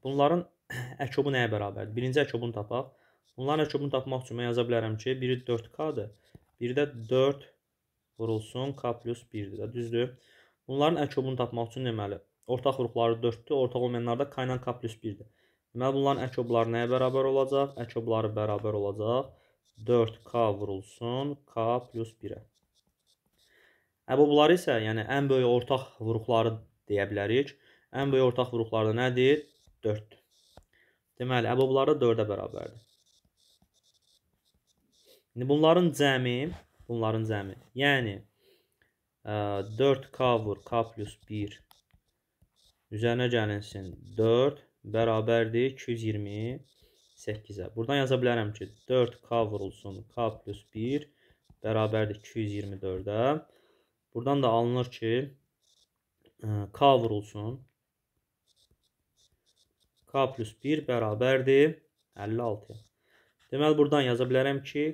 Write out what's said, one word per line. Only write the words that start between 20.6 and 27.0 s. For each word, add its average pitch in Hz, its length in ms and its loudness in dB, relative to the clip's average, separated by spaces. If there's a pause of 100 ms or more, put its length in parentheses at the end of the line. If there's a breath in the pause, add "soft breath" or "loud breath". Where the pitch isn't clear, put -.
K 113 200 -4 (140)
plus 113 340 -10
birə. 101 280 -12 (1700 soft breath)
Əbobları 147 520 6
isə, 135 200 2
yəni, 110 280 -2
ən 139 220 0
böyük 127 200 4
ortaq 123 360 2 (140)
vuruqları 113 560 0 (320)
deyə 101 220 0